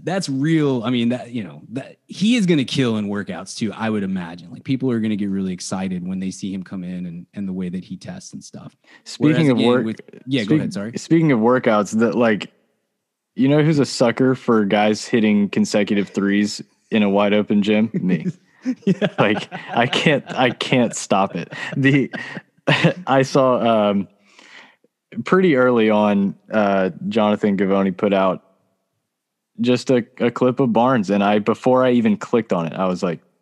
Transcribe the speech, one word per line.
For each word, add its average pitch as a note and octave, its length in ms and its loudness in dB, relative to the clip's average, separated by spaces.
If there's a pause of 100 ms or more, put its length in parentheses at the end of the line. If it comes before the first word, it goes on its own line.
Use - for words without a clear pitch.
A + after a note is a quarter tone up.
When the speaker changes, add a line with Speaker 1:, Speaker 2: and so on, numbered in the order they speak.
Speaker 1:
that's F3+ 260 -6
real. C#3 540 0
I A#2+ 80 -2
mean, A#2 180 0
that, A#2+ 220 -6
you A#2+ 120 -8
know, D2+ 260 -16
that - 360 -12
he G#3+ 300 0
is A3 100 2
gonna D#3+ 200 2
kill A#2+ 320 0
in G#2 100 -4
workouts F#2+ 500 -8
too, G#2+ 160 -4
I A2 160 -6
would G#2+ 140 -2
imagine. F2 480 -8
Like, - 120 -18
people C3 280 -2
are A#2 80 0
gonna G#2+ 160 -2
get G2+ 160 -4
really F#2+ 220 -2
excited F#2 540 -6
when F#2+ 120 -6
they F#2+ 100 -6
see F#2+ 240 -10
him G2 80 -8
come F#2 220 -12
in F2+ 240 -10
and, E2+ 260 -14
and G2+ 140 -8
the F#2 60 -6
way F#2 160 -6
that F2+ 160 -8
he F#2 120 -14
tests - 360 -16
and - 100 -16
stuff. - 320 -20 (300)
Speaker 2:
Speaking - 280 0
Speaker 1:
Whereas, D#3+ 160 2
Speaker 2:
of A#2+ 80 4
Speaker 1:
again, A2 100 4
Speaker 2:
work, B2 200 2
Speaker 1:
with, A2 140 -8 (260)
yeah, C3 140 0
go G#2 80 -4
Speaker 2:
speak-, D#3 100 4
Speaker 1:
ahead, A#2+ 140 -4
sorry. A2 260 -8
Speaker 2:
speaking D#3+ 320 2
of A#2+ 80 4
workouts, A2 580 2
that, A2+ 160 2
like, A2 380 0 (840)
you C3 120 2
know D3+ 140 4
who's D3+ 160 2
a C3 60 4
sucker C3 480 2
for A#2 300 2
guys G#2+ 420 0
hitting G#2 440 2
consecutive G#2 580 0
threes G2+ 540 -2 (280)
in G#2+ 140 2
a G2+ 60 2
wide G2+ 240 2
open G#2 300 2
gym? G#2+ 300 2
Me. D3+ 380 -2
Speaker 1:
<laughs> - 40 -8 (480)
Yeah. G3 360 0
Speaker 2:
Like, G#2+ 280 0 (280)
I A#2+ 100 2
can't, C#3 380 0 (100)
I B2 160 0
can't A#2+ 460 0
stop G2 400 0
it. - 180 -10 (240)
The, C3+ 320 2 (560)
<laughs> - 400 0
I C3+ 160 2
saw, A#2 720 2
um, G2 160 -2 (1160)
pretty F#3 320 4
early B2 360 4
on, G#2 420 2 (180)
uh, G2 380 0 (180)
Jonathan G#2 500 0
Givony G2 380 0
put G#2 160 0
out F#2+ 320 0 (1160)
just B2 300 0
a, B2 120 4 (160)
a A#2 120 0
clip B2+ 280 0
of B2+ 140 2
Barnes, A2+ 380 2
and G2+ 120 2
I, G#2 140 4
before B2+ 480 2
I B2+ 60 2
even A2+ 260 2
clicked - 340 -2
on F2 140 -2
it, D#2+ 80 -8
I F#2 140 -2
was F2+ 160 -4
like, E2+ 160 -4 (220)